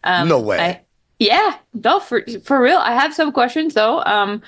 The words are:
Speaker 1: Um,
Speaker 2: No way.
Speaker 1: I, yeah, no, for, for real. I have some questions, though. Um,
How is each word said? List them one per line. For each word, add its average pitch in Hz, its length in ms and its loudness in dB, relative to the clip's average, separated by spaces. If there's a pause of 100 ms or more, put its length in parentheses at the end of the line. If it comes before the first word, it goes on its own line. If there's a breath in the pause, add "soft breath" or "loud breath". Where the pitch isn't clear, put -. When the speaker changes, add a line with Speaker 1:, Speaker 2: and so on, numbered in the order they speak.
Speaker 1:
Um, 175 240 0
Speaker 2:
No 151 120 4
way. 104 200 -2
Speaker 1:
I, 175 200 -4 (380)
yeah, 359 380 2 (180)
no, 302 260 0
for, - 240 -6 (200)
for 277 180 0
real. 311 160 4
I 240 160 0
have 294 180 0
some 311 200 -2
questions, 294 420 -2
though. 226 300 0
Um, 208 440 -2